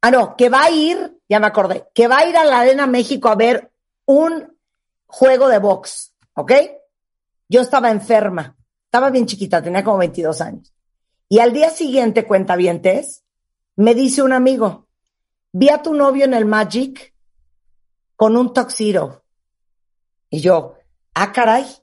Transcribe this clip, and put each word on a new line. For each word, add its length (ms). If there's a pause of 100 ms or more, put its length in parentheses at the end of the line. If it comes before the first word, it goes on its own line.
Ah, 80
no, 260
que 120
va 160
a 60
ir, 480 (100)
ya 120
me 60
acordé, 480
que 140
va 100
a 80
ir 100
a 80
la 160
Arena 260
México 420
a 60
ver 360 (360)
un 500 (500)
juego 420
de 100
box, 560 (200)
¿ok? 180 (960)
Yo 120
estaba 300
enferma, 680 (280)
estaba 260
bien 160
chiquita, 360
tenía 220
como 140
veintidós 420
años. 320 (560)
Y 120
al 120
día 180
siguiente, 560
cuentavientes, 1000 (520)
me 180
dice 280
un 100
amigo, 540 (640)
"Vi 160
a 140
tu 120
novio 300
en 100
el 120
Magic 680 (1040)
con 200
un 180
tuxedo". 680 (1080)
Y 100
yo, 360 (380)
"Ah, 180
caray". 340 (160)